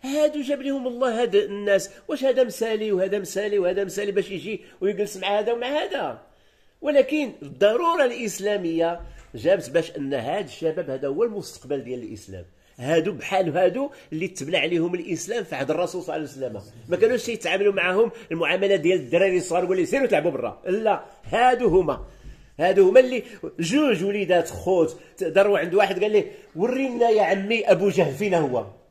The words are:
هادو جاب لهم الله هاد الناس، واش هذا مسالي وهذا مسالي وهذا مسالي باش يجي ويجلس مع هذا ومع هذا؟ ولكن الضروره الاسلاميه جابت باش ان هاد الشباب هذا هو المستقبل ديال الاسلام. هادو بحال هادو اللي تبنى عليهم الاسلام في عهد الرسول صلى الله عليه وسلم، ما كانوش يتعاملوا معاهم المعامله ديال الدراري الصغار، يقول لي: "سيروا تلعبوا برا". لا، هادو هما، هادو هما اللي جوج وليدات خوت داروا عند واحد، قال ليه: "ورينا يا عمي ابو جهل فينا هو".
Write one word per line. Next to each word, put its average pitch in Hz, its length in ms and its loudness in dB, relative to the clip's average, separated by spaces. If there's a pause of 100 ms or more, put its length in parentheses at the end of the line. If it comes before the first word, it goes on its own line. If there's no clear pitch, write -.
هادو 294 380 0
جاب 277 220 -4
لهم 277 240 -4
الله 240 360 -2
هاد 233 120 -2
الناس، 202 560 2 (180)
واش 269 160 -4
هذا 262 200 4
مسالي 220 480 -2
وهذا 190 260 0
مسالي 202 400 -2
وهذا 185 260 2
مسالي 202 280 -6
باش 175 180 -2
يجي 185 300 -8 (200)
ويجلس 202 360 -2
مع 190 220 0
هذا 214 140 0
ومع 240 140 -4
هذا؟ 285 520 -4 (600)
ولكن 285 520 2 (100)
الضروره 254 640 2
الاسلاميه 190 960 -2 (340)
جابت 160 360 0
باش 160 260 -2
ان 139 180 -6
هاد 139 300 -4
الشباب 156 460 -6
هذا 135 180 -6
هو 151 160 0
المستقبل 143 600 -8
ديال 123 180 -10
الاسلام. 98 420 -14 (360)
هادو 160 320 0
بحال 175 460 -2
هادو 240 320 0 (220)
اللي 160 160 -4
تبنى 151 280 -6
عليهم 170 380 0
الاسلام 180 500 -6
في 165 100 -12
عهد 135 160 -6
الرسول 170 320 -4
صلى 156 140 -8
الله 156 120 -8
عليه 123 100 -18
وسلم، 113 340 -10 (160)
ما 175 80 -2
كانوش 226 320 2
يتعاملوا 202 440 0
معاهم 190 380 2 (220)
المعامله 180 440 2
ديال 175 220 2
الدراري 175 380 2
الصغار، 175 280 0
يقول 185 120 0
لي: 180 100 2
"سيروا 269 200 2
تلعبوا 170 240 2
برا". 120 360 -6
لا، 202 380 0 (200)
هادو 240 440 2
هما، 160 380 2 (540)
هادو 185 280 6
هما 226 120 8
اللي 254 220 2 (360)
جوج 208 460 2
وليدات 185 440 0
خوت 175 480 0 (240)
داروا 196 380 4
عند 170 160 -2
واحد، 190 280 2
قال 214 100 0
ليه: 202 200 2 (240)
"ورينا 240 520 0
يا 214 140 4
عمي 196 480 0
ابو 185 180 4
جهل 156 260 2
فينا 180 240 0
هو". 123 280 -2 (240)